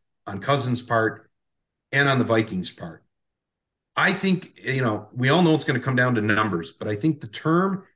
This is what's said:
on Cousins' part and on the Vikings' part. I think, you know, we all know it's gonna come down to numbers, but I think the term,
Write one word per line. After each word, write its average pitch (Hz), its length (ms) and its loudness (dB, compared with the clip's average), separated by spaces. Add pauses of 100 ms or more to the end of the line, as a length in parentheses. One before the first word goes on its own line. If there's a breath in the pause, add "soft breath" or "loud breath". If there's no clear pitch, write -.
(260)
on 98 140 -8
Cousins' 123 420 -2
part 110 480 -2 (600)
and 139 180 2
on 135 80 2
the 120 80 2
Vikings' 107 460 0
part. 82 320 -16 (920)
I 165 140 2
think, 190 500 -2
you 131 200 -2
know, 104 320 -2
we 127 160 0
all 165 120 4
know 160 140 6
it's 147 80 0
gonna 131 160 -2
come 127 160 -2
down 127 200 4
to 110 60 0
numbers, 104 500 0
but - 160 -10
I 107 80 -2
think 147 240 0
the 131 80 -12
term, 180 580 -2 (100)